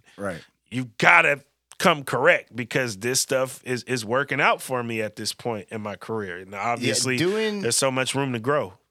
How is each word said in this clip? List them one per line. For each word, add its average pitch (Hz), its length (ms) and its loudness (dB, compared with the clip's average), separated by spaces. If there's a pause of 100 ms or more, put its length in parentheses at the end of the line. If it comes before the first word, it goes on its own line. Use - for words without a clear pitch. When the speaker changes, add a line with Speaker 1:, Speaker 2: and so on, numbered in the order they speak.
(160)
Speaker 1:
Right. 92 240 -6 (300)
Speaker 2:
You 127 280 -4
gotta 165 440 6 (360)
come 156 260 4
correct 135 500 2
because 120 440 -2
this 123 220 0
stuff 131 440 -2
is, 123 200 -4
is 123 200 -4
working 135 360 -2
out 185 220 2
for 127 220 -4
me 117 180 -2
at 107 140 -6
this 107 160 -6
point 110 380 -6
in 113 120 -6
my 104 140 -8
career. 101 420 -6
And 95 160 -14
obviously, 123 600 0
Speaker 1:
Yeah, 135 120 2
doing 214 360 0
Speaker 2:
there's 117 140 0
so 135 140 4
much 127 240 -2
room 135 200 0
to 117 40 -4
grow. 117 360 -2 (160)